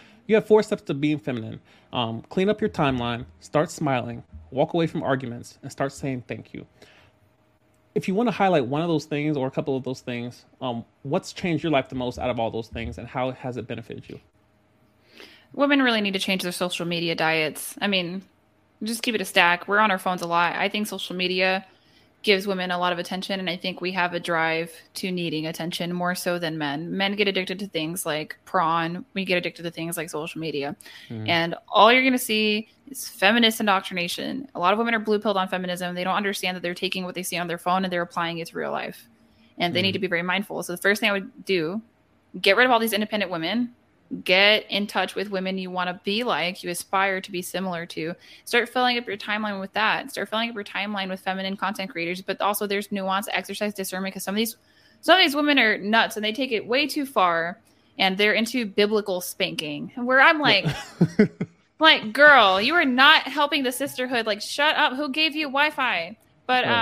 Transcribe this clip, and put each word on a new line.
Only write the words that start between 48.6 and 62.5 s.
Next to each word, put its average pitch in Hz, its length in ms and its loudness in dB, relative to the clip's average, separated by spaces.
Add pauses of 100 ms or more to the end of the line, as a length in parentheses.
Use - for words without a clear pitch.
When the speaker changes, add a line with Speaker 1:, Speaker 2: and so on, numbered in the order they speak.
Speaker 2:
filling 247 300 0
up 240 80 -8
your 202 100 -6
timeline 208 420 -4
with 190 140 -10
that. 202 380 0
Start - 180 -6
filling 226 200 -2
up 233 60 -12
your 208 80 -8
timeline 196 460 -4
with 190 120 -6
feminine 190 360 -4
content 196 320 -4
creators. 175 320 -4
But 190 180 -6
also 208 280 0
there's 202 240 -2
nuance, 190 400 -2
exercise, 202 420 -4
discernment, 190 400 -6
'cause 190 100 -10
some 196 120 -4
of - 20 -2
these, 226 200 -2 (440)
some 339 160 6
of 370 80 6
these 269 100 2
women 294 220 2
are 220 220 4
nuts 226 380 2
and 208 60 -6
they 214 100 -2
take 262 180 -4
it 214 160 -4
way 262 180 2
too 285 200 -4
far, 175 540 0 (380)
and 190 180 2
they're 208 180 4
into 233 340 0
biblical 208 540 2
spanking, 160 720 -6
where 254 260 2
I'm 311 180 6
like, 214 260 4 (540)
Speaker 1:
<laughs> - 600 -2
Speaker 2:
like, 254 340 6
"Girl, 233 480 10